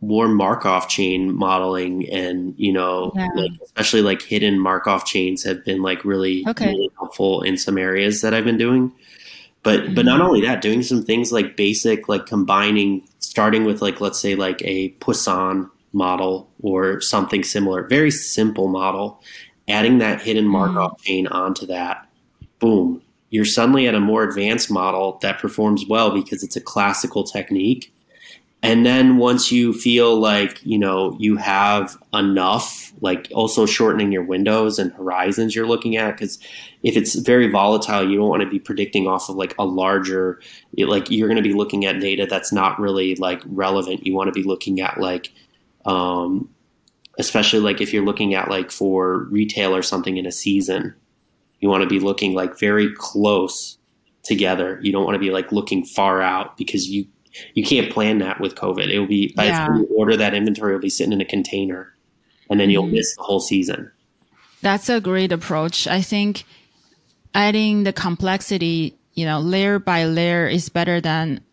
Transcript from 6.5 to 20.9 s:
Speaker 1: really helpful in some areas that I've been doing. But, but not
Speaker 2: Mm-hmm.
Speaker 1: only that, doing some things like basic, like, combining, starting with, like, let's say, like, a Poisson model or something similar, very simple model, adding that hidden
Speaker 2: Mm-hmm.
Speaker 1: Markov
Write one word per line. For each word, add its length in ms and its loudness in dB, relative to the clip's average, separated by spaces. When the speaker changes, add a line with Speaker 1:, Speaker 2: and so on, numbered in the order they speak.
Speaker 1:
really 300 0
helpful 460 -2
in 120 -2
some 220 -2
areas 440 0
that 120 2
I've 100 2
been 140 2
doing. 340 2
But, 320 2
but 100 4
not 140 6
Speaker 2:
Mm-hmm. 80 6
Speaker 1:
only 140 4
that, 200 0
doing 220 2
some 200 0
things 280 0
like 240 0
basic, 540 0
like, 160 -2
combining, 760 2
starting 440 2
with, 180 0
like, 200 -2
let's 180 -4
say, 160 -2
like, 300 -2
a 240 -2
Poisson 720 -2
model 560 -2
or 380 0
something 440 0
similar, 440 -2
very 240 4
simple 560 0
model, 540 -2
adding 300 4
that 220 0
hidden 240 0
Speaker 2:
Mm-hmm. 80 4
Speaker 1:
Markov 500 0